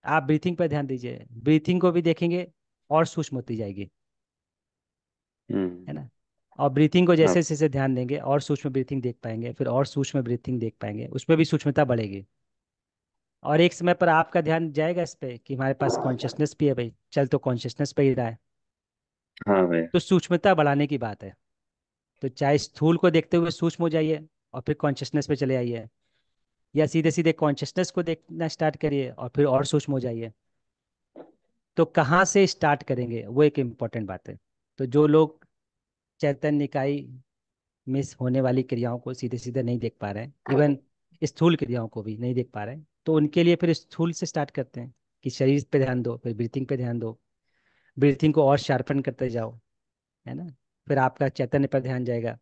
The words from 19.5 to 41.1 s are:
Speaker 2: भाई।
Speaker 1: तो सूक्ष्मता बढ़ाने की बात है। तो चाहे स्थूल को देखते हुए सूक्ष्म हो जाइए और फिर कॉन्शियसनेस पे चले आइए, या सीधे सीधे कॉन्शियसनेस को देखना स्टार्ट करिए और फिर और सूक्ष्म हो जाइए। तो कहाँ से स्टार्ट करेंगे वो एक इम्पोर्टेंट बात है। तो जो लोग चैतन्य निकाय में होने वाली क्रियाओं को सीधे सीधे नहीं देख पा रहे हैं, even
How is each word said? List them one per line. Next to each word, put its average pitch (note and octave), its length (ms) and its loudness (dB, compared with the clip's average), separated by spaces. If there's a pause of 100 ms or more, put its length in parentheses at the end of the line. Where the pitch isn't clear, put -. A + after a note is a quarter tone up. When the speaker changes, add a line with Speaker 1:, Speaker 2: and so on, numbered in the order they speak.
Speaker 2:
भाई। E3+ 140 0
Speaker 1:
तो E3 160 -2
सूक्ष्मता F3+ 560 2
बढ़ाने D3 320 2
की C#3+ 120 -4
बात A2 260 -8
है। F#2+ 100 -16 (880)
तो C#3 60 -4
चाहे C#3+ 300 2
स्थूल - 380 2
को F3+ 140 4
देखते E3 260 0
हुए E3+ 140 2
सूक्ष्म E3+ 340 -2
हो E3 40 2
जाइए D#3 400 0 (240)
और B2+ 80 -8
फिर D3 140 -2
कॉन्शियसनेस C#3+ 520 -2
पे D3 100 0
चले C3 200 -2
आइए, A#2+ 320 -4 (840)
या D3+ 120 4
सीधे D#3+ 240 0
सीधे D#3+ 220 2
कॉन्शियसनेस D3+ 580 -2
को F3+ 120 -4
देखना E3 460 -6
स्टार्ट D3+ 280 -2
करिए C#3 340 -2
और B2+ 180 -12
फिर C#3+ 180 2
और C3+ 180 2
सूक्ष्म C#3+ 280 -2
हो C3+ 80 -2
जाइए। A#2 320 -8 (1400)
तो E3+ 80 4
कहाँ E3 400 2
से G3 220 4
स्टार्ट D3 360 0
करेंगे A#2 440 -6
वो B2 160 2
एक D3 160 4
इम्पोर्टेंट A#2 500 -6
बात F#2 200 -12
है। G2+ 100 -16 (400)
तो C3+ 80 -4
जो D3 200 4
लोग D#3 400 4 (760)
चैतन्य D3 380 0
निकाय C#3+ 420 -2 (880)
में C3+ 140 -2 (180)
होने B2+ 200 0
वाली C3 220 2
क्रियाओं A#2+ 360 -4
को B2+ 160 -10
सीधे B2 240 -8
सीधे B2+ 240 -6
नहीं A#2+ 160 -2
देख A2+ 220 -6
पा G2+ 100 -6
रहे G#2 140 -8
हैं, C#3 100 -18 (160)
even C#3+ 260 2 (460)